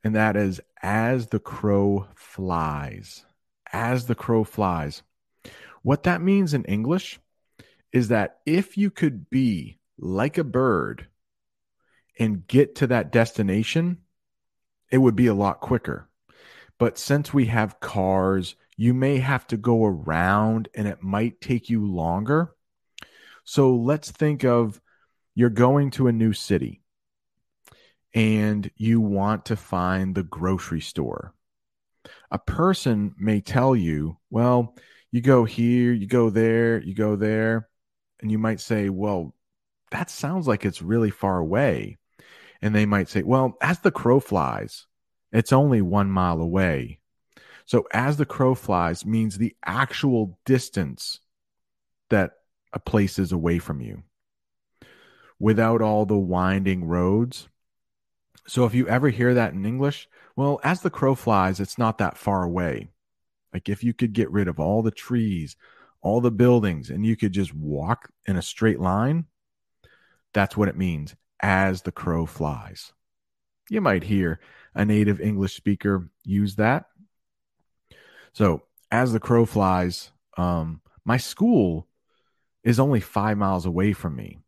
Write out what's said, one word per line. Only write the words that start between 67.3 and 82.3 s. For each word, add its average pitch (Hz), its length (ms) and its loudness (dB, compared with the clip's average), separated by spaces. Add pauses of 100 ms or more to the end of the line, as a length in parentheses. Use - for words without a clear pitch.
just 90 200 -2
walk 73 580 -4 (160)
in 98 100 -2
a 85 60 -4
straight 110 360 -2
line, 117 480 -2 (1080)
that's 98 240 0
what 104 120 2
it - 80 -6
means, 82 400 -4 (240)
"as 95 420 0
the 87 100 -8
crow 82 340 -4
flies." 76 640 -8 (760)
You 214 120 -4
might 95 240 2
hear 92 360 0 (340)
a 104 100 0
native 104 360 2
English 98 360 -2
speaker 98 520 -2 (160)
use 101 320 -2
that. 113 320 0 (1400)
So, 87 360 0 (220)
as 120 220 2
the 110 80 0
crow 117 240 4
flies, 92 680 0 (240)
um, 85 440 -2 (240)
my 113 120 0
school 117 720 0 (720)